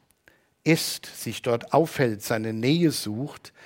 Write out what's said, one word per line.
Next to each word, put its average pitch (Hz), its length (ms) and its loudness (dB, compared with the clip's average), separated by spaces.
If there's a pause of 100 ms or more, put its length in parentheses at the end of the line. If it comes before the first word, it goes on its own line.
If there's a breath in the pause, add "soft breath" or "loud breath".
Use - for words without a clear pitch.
(640 soft breath)
ist, - 420 0
sich - 360 -10
dort 117 300 -2
aufhält, 139 500 2
seine 110 300 -2
Nähe 143 380 2
sucht, - 600 -8 (140 loud breath)